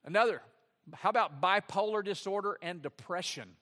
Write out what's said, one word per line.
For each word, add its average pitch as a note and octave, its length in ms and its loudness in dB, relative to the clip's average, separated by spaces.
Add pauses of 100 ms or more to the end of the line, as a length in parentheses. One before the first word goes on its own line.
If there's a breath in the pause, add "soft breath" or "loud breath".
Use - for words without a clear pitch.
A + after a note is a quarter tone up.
Another, G3+ 380 2 (520)
how G3 180 0
about F3+ 280 0
bipolar G3+ 640 2
disorder G3 580 -2
and E3+ 200 -6
depression? C#3 800 -6